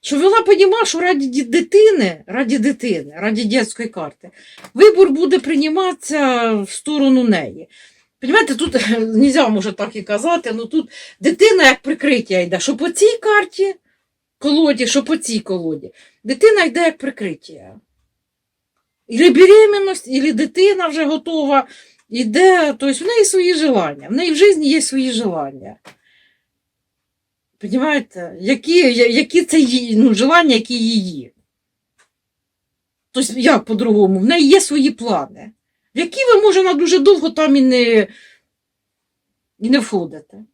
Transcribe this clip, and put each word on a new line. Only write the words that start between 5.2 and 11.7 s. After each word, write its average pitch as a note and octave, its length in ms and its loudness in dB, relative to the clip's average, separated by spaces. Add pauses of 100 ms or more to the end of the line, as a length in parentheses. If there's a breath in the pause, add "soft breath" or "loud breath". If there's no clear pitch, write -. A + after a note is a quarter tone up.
прийматися C#4+ 1160 -2
в G3+ 160 -6
сторону C4+ 540 0
неї. E3 440 -4 (520 soft breath)
Понімаєте, E4+ 340 0
тут C4+ 220 -6 (120)
<laughs> A3+ 100 -2
нельзя, A#3 500 2
може, G#3 240 -4
так G#3 240 -10
і G#3 60 -12
казати, A#3+ 520 -4
ну A#3 120 -10
тут D4+ 240 -6 (300 loud breath)
дитина F#4 440 4
як C4+ 180 4